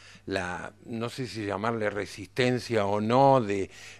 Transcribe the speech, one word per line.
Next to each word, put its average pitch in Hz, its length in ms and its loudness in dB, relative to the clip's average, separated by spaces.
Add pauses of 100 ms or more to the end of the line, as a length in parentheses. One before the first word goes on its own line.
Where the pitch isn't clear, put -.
(260)
la, 90 480 -4 (140)
no 117 220 -6
sé 123 180 -8
si 104 180 -8
llamarle 107 460 -2
resistencia 110 960 0
o 101 120 0
no, 131 420 6
de, 98 280 -2 (300)